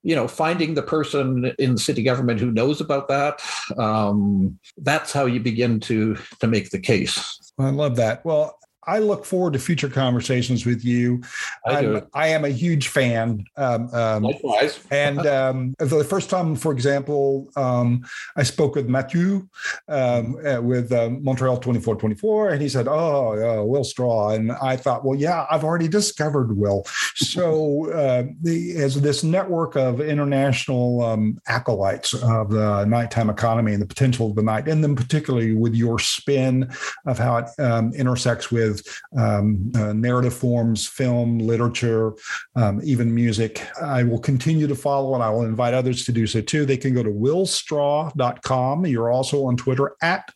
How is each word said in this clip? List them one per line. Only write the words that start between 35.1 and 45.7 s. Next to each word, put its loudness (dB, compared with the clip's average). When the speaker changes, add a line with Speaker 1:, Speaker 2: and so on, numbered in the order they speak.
Speaker 2:
with 2
your 2
spin 0
of -2
how 2
it, -6
um, 2
intersects 0
with, 2
um, 2
uh, 2
narrative 0
forms, 0
film, 0
literature, 0
um, 2
even 2
music. 0
I 0
will 2
continue 2
to 0
follow, 0
and 0
I 2
will 2
invite 0